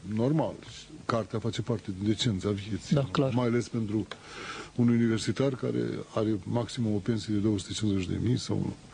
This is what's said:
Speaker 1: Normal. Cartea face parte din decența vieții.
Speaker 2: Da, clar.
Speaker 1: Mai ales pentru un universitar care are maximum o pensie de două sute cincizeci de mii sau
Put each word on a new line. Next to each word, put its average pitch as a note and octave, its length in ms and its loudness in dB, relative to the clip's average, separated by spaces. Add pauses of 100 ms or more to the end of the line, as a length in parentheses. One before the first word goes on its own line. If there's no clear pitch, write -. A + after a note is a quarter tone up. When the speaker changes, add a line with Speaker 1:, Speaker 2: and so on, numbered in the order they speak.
(140)
Speaker 1:
Normal. A#2 400 2 (520)
Cartea A2+ 340 -2
face A2 220 -2
parte G#2+ 360 -2
din G2 100 -2
decența G2+ 420 2
vieții. G2+ 460 -2
Speaker 2:
Da, C#3 160 4
clar. C3+ 220 2
Speaker 1:
Mai B2 120 2
ales A#2 220 2
pentru G#2+ 400 -2 (680)
un A#2+ 120 6
universitar A#2 680 4
care A#2+ 280 -2 (300)
are G#2+ 300 0
maximum A2 500 -2
o G#2 40 2
pensie G#2+ 360 -2
de G#2 60 2
două G#2 200 2
sute F#2 140 -8
cincizeci F#2+ 340 0
de F#2 160 -2
mii A#2+ 140 2
sau G2 360 -2 (200)